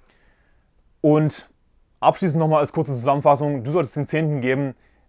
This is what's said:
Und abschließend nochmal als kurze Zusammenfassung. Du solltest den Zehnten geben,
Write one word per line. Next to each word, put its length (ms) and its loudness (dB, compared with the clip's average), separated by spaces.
Und 480 2
abschließend 400 0
nochmal 180 2
als 140 -2
kurze 200 -4
Zusammenfassung. 720 0
Du 80 -6
solltest 260 -2
den 120 -4
Zehnten 320 -2
geben, 340 -2